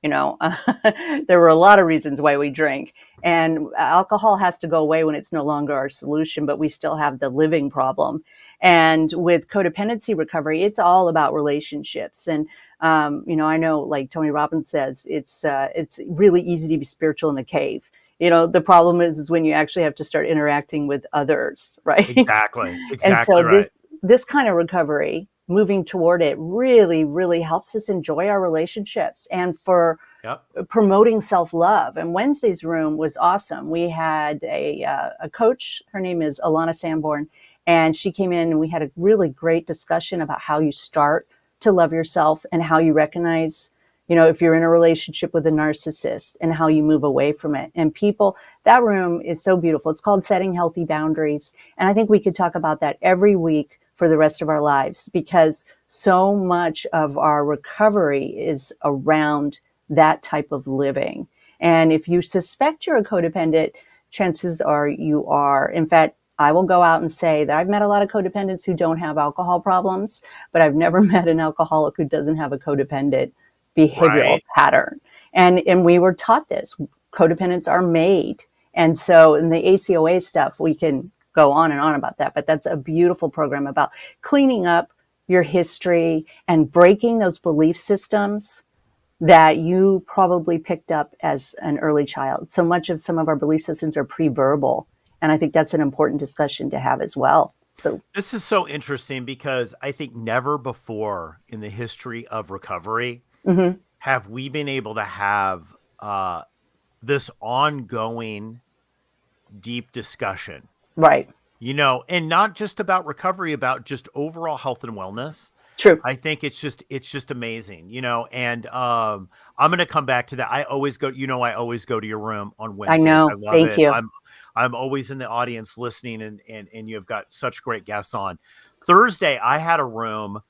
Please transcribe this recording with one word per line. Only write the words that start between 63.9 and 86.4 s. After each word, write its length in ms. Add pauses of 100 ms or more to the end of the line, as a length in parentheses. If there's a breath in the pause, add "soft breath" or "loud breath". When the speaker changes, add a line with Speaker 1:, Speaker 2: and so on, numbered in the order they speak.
Speaker 1:
chances 500
are 280
you 400
are. 420
In 160
fact, 320 (220)
I 100
will 160
go 160
out 180
and 100
say 340
that 120
I've 120
met 140
a 40
lot 160
of 80
codependents 560
who 80
don't 240
have 180
alcohol 440
problems, 640 (280 loud breath)
but 100
I've 140
never 260
<laughs> 140
met 140
an 100
alcoholic 580
who 80
doesn't 320
have 160
a 60
codependent 720 (480)
behavioral 300
Speaker 2:
Right. 360 (120)
Speaker 1:
pattern. 420 (340 soft breath)
And, 280
and 240
we 160
were 120
taught 360
this, 260 (380)
codependents 560
are 140
made. 600 (320)
And 240
so 380
in 140
the 180
A 80
C 200
O 120
A 120
stuff, 380
we 160
can 380 (240)
go 160
on 180
and 100
on 140
about 240
that, 160
but 120
that's 200
a 100
beautiful 540
program 380
about 220 (320 loud breath)
cleaning 440
up 240 (380)
your 160
history 800 (220 soft breath)